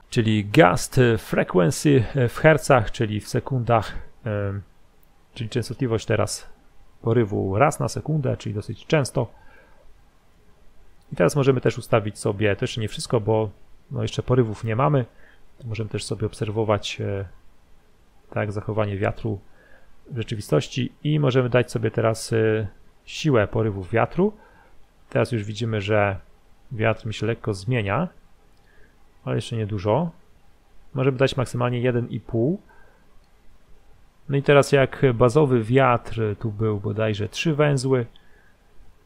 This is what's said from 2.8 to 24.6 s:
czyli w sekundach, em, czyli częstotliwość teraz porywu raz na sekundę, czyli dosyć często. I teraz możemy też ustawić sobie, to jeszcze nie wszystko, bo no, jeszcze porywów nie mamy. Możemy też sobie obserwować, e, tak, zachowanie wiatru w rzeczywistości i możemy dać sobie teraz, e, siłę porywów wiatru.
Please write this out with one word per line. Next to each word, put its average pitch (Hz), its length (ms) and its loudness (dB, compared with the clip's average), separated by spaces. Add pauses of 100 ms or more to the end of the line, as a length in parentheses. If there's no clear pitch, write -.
czyli 104 300 -4
w - 60 -16
sekundach, 117 680 0 (320)
em, 101 360 -4 (720)
czyli 117 160 -8
częstotliwość 113 560 -2
teraz 104 440 -2 (520)
porywu 104 560 2
raz 147 220 4
na 131 80 0
sekundę, 123 500 -2
czyli 107 180 -8
dosyć 104 300 -10
często. 135 420 0 (1900)
I - 20 -10
teraz 165 200 2
możemy 135 260 4
też - 160 2
ustawić 107 420 -2
sobie, 104 360 0
to - 80 -6
jeszcze 117 180 -6
nie 107 60 -4
wszystko, 123 340 -2
bo 110 280 0 (420)
no, 123 100 -6
jeszcze - 220 -4
porywów 120 400 0
nie 110 120 -2
mamy. 135 300 2 (600)
Możemy 107 240 -6
też 101 140 -6
sobie 104 240 -4
obserwować, 107 760 -2
e, 101 240 -6 (1040)
tak, 107 220 -4
zachowanie 104 460 -4
wiatru 104 420 -4 (720)
w 139 60 -8
rzeczywistości 117 760 -4 (120)
i 151 160 0
możemy 131 300 2
dać 123 220 2
sobie 113 200 -2
teraz, 113 420 -2
e, 110 340 2 (380)
siłę 120 420 2
porywów 98 440 -2
wiatru. 156 420 0 (760)